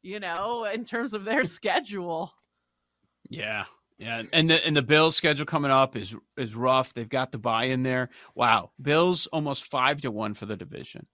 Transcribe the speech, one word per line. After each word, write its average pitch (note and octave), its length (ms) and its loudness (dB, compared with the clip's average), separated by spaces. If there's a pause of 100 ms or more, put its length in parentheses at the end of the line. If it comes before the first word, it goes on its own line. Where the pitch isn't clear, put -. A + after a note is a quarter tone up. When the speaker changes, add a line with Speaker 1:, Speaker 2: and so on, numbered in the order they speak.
Speaker 1:
you F#3+ 160 -10
know, G3+ 460 -4
in G#3+ 200 -4
terms A#3 300 -4
of G3+ 100 -6
their A3 200 0
schedule. F#3+ 880 -4 (960)
Speaker 2:
Yeah. G#2+ 360 -6 (340)
Yeah, A#2 240 -6 (100)
and D#3+ 180 4
the, D#3+ 160 2
and D#3 80 0
the C#3+ 80 4
Bills' D#3 320 6
schedule D3+ 320 2
coming C#3+ 240 0
up C3+ 240 6
is, G#2 220 -8 (220)
is A2 180 -6
rough. B2+ 380 2
They've A#2 140 -8
got C3 240 -2
the A#2+ 60 -10
bye A2+ 260 0
in C3 200 0
there. B2+ 240 0 (260)
Wow. A2+ 360 4 (100)
Bills D#3+ 460 2
almost D3+ 400 -4
five C#3+ 340 2
to C3+ 100 -2
one G#2 240 -4
for G#2 120 -10
the G#2 100 -6
division. - 580 -14